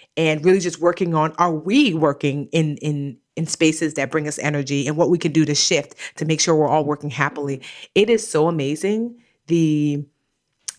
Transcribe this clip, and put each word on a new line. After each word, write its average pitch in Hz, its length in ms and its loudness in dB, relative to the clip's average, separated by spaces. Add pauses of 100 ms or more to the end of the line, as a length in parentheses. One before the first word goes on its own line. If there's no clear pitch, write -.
(160)
and 156 280 0
really 185 160 4
just 170 200 -6
working 175 340 0
on, 156 240 2
are 175 140 2
we 190 420 2
working 143 580 -2
in, 151 260 0
in, 143 380 -6 (180)
in 160 120 -6
spaces 160 480 0
that 135 160 -4
bring 151 180 -2
us 151 100 -8
energy 139 500 -2
and 151 80 -2
what 160 140 2
we 175 80 2
can 165 140 -2
do 156 120 2
to 147 100 -2
shift 143 400 0 (220)
to 160 80 -6
make 156 160 0
sure 165 160 2
we're 151 120 4
all 151 160 2
working 147 260 -4
happily. 143 500 -4 (340)
It 208 160 4
is 220 160 2
so 156 220 2
amazing. 190 680 -2 (320)
The, 151 580 2 (760)